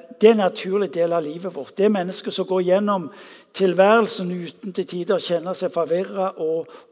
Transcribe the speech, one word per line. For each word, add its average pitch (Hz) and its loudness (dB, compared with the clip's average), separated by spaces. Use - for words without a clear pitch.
det 214 8
er 233 6
en 208 0
naturlig 185 -2
del 170 0
av 170 0
livet 170 -10
vårt. 135 -12
Det 196 4
er 220 4
mennesker 180 -4
som 185 -2
går 185 2
gjennom 196 0
tilværelsen 190 4
uten 180 -10
til 185 -4
tider 180 -2
å - -6
kjenne 170 -2
seg 180 -4
forvirret 185 -2
og 160 -4